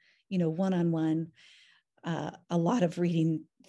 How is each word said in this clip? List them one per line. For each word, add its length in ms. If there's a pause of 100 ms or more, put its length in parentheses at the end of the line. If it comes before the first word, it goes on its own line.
(280)
you 100
know, 120
one-on-one, 840 (720)
uh, 260 (180)
a 100
lot 260
of 140
reading 480 (220)